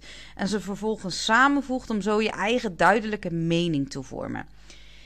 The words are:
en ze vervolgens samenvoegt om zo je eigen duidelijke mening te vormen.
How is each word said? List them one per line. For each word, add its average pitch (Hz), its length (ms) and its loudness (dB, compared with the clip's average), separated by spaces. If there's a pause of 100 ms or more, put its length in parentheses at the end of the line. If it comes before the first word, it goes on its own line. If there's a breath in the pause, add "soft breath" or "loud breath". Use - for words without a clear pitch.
(340 loud breath)
en 196 140 -2
ze 202 120 0
vervolgens 196 640 -4
samenvoegt 262 680 4
om 214 100 0
zo 208 220 2
je 214 80 0
eigen 214 460 0
duidelijke 202 560 2
mening 165 580 0
te 139 120 -10
vormen. - 440 -8 (600 loud breath)